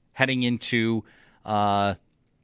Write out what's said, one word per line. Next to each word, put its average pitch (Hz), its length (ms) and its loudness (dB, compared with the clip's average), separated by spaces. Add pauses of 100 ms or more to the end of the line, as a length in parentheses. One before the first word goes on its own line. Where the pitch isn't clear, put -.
(120)
heading 131 320 0
into, 113 640 0 (400)
uh, 101 480 0 (500)